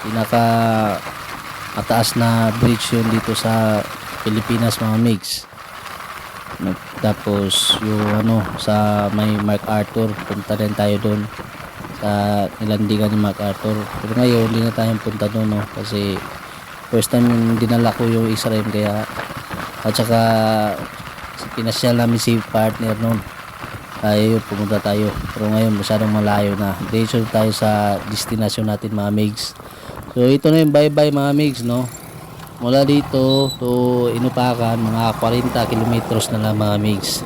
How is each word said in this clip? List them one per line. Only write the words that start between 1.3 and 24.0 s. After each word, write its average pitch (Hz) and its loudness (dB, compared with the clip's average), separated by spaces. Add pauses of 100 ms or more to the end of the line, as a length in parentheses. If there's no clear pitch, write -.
mataas 113 0
na 117 4
bridge 120 2
yun 117 2
dito 110 0
sa 110 2 (480)
Pilipinas, 113 0
mga 110 2
migs. 113 0 (1500)
Tapos 101 0
yung 107 0
ano, 110 2 (160)
sa 104 2
may 107 2
MacArthur, 107 0 (160)
punta 104 -4
rin 104 0
tayo 104 2
doon 104 0 (800)
sa 104 2 (160)
nilandigan 107 0
ni 107 2
MacArthur. 104 -2 (240)
Pero 107 -6
ngayon, 120 4
hindi 113 0
na 113 0
tayong 113 0
punta 104 -4
doon, 107 0
no? 104 0
Kasi 101 -4 (720)
first 117 0
time 120 6
yung 117 2
dinala 117 2
ko 120 -2
yung 113 2
S 110 -2
R 113 0
M, 107 -2
kaya, 104 0 (800)
at 107 0
saka 113 2 (1300)
pinasyal 120 0
namin 117 4
si 117 2 (120)
partner 110 0
noon. 113 2 (800)
Kaya 107 4